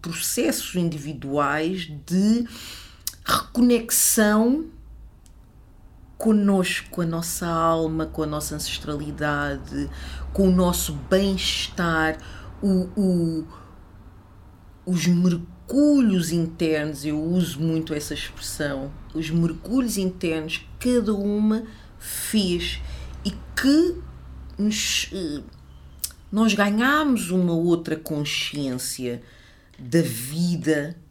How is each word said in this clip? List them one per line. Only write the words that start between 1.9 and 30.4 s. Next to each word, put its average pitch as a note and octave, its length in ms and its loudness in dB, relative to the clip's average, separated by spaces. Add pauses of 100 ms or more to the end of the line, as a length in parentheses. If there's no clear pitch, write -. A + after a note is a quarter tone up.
de G#3+ 400 4 (760)
reconexão A#3 1400 4 (1500)
connosco, G3+ 720 2
com - 120 -6
a E3+ 40 0
nossa E3 420 -4
alma, E3 580 2
com D#3 180 -4
a - 20 0
nossa D3+ 300 -4
ancestralidade, D3 1300 -4 (420)
com G3 160 4
o F#3 40 6
nosso F3+ 420 2 (160)
bem-estar, F3 1080 0 (440)
o, F#3 340 2
o, E3+ 520 2 (1400)
os F3 200 0
mergulhos F3+ 1300 4
internos, D#3+ 760 0
eu D3+ 160 -2
uso D#3+ 380 0
muito D#3+ 340 0
essa D3 200 -6
expressão, C#3+ 800 -6 (220)
os D#3+ 160 -4
mergulhos F#3 680 0
internos E3 680 -4 (140)
que B3 160 2
cada G#3+ 180 2
uma G#3 500 2 (360)
fez F3 800 -2 (460)
e - 60 -2
que - 680 2 (600)
nos, - 540 0
eh, D#3 300 -6 (880)
nós G#3+ 220 4
ganhámos A3 760 2
uma F3+ 220 4
outra E3 420 2
consciência C3+ 1300 -4 (560)
da C3 240 2
vida D3 920 0 (160)